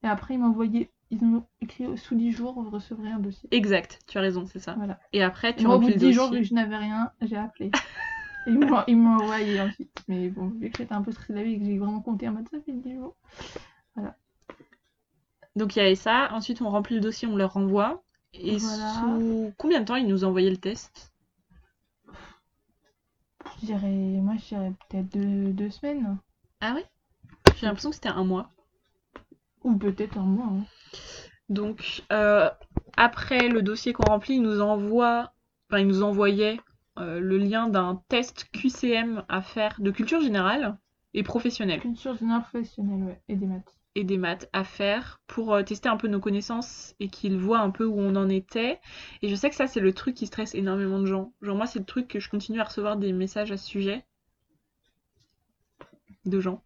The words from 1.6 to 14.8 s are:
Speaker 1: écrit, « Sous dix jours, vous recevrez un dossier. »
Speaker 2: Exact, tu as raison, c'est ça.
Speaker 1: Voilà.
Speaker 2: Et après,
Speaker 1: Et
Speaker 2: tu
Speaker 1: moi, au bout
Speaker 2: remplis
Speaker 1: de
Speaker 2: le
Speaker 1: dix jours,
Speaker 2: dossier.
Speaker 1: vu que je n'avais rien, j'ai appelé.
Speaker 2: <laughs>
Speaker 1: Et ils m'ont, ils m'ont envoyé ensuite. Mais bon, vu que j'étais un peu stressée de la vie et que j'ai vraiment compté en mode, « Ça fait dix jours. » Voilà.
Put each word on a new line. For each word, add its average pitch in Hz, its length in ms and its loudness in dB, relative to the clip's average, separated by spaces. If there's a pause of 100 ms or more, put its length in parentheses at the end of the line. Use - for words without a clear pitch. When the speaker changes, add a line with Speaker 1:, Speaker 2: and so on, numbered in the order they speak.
Speaker 1:
écrit, « 247 240 -8 (120)
Sous - 160 -6
dix 233 180 2
jours, 247 300 -6
vous 220 80 -8
recevrez 214 400 -8
un 220 80 -4
dossier. » 196 340 -6
Speaker 2:
Exact, 202 540 2
tu - 120 -6
as - 20 0
raison, 185 260 0
c'est 190 120 -12
ça. 180 160 -10
Speaker 1:
Voilà. 202 240 -6 (140)
Speaker 2:
Et 202 100 4
après, 190 280 0
Speaker 1:
Et 240 60 -4
Speaker 2:
tu 220 100 4
Speaker 1:
moi, 247 100 8
au - 20 10
bout 233 80 8
Speaker 2:
remplis 208 120 6
Speaker 1:
de 240 60 4
Speaker 2:
le - 60 10
Speaker 1:
dix - 40 8
jours, 254 120 6
Speaker 2:
dossier. 247 120 0
Speaker 1:
vu 233 60 4
que 196 60 -4
je 240 40 -2
n'avais 214 220 0
rien, 214 340 -2 (120)
j'ai 214 140 -4
appelé. 208 360 -6
Speaker 2:
<laughs> - 760 -6
Speaker 1:
Et - 40 2
ils 247 80 6
m'ont, 269 260 4
ils 240 100 8
m'ont 226 200 8
envoyé 214 440 0
ensuite. - 480 -6
Mais 180 200 -2
bon, 185 200 -6 (120)
vu 220 100 -6
que - 80 -10
j'étais 233 140 -8
un 208 100 -2
peu 214 80 -4
stressée 220 220 -10
de 208 60 -6
la 202 60 -4
vie 226 100 -2
et 208 40 -4
que 208 60 -4
j'ai 202 140 -2
vraiment 208 220 -4
compté 233 280 -6
en 220 40 -4
mode, « 220 180 -8
Ça 311 100 -10
fait 294 120 -12
dix 254 220 -10
jours. » 262 220 -12 (800)
Voilà. - 180 -10 (1400)